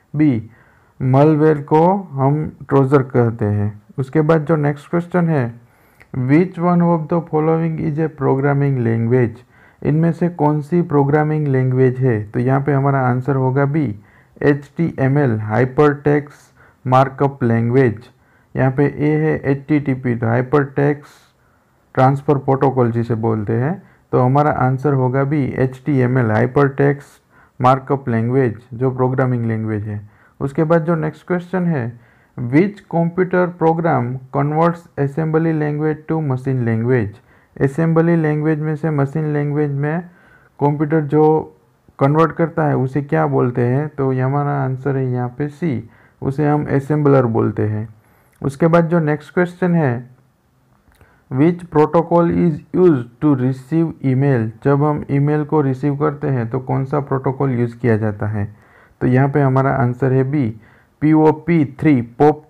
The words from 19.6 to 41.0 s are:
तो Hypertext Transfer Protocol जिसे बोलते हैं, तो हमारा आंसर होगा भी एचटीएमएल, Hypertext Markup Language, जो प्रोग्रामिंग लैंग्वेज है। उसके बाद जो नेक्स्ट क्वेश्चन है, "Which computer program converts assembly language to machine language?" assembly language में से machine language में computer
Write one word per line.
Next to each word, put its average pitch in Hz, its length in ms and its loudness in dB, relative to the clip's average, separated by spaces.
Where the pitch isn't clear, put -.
तो 117 120 -4
Hypertext 143 1080 -2
Transfer 139 400 2
Protocol 131 420 2
जिसे 117 240 -2
बोलते 110 380 -2
हैं, 127 300 -4
तो 131 80 2
हमारा 143 320 2
आंसर 131 420 0
होगा 131 300 0
भी 139 220 -2
एचटीएमएल, 127 800 0
Hypertext 139 800 0
Markup 131 460 2
Language, 120 520 0
जो 127 180 -2
प्रोग्रामिंग 127 540 -2
लैंग्वेज 110 420 -4
है। 104 220 -10
उसके 139 240 -2
बाद 165 180 2
जो 170 140 -2
नेक्स्ट 156 320 -6
क्वेश्चन 180 360 -4
है, 131 360 -4
"Which 147 360 0
computer 180 520 0
program 156 540 0
converts 151 720 -2
assembly 160 500 -2
language 151 380 -2
to 160 160 -2
machine 131 380 -2
language?" 113 500 0
assembly 165 540 2
language 151 440 0
में 156 160 -4
से 156 140 -4
machine 151 440 -2
language 147 380 -2
में 147 300 -4
computer 151 420 0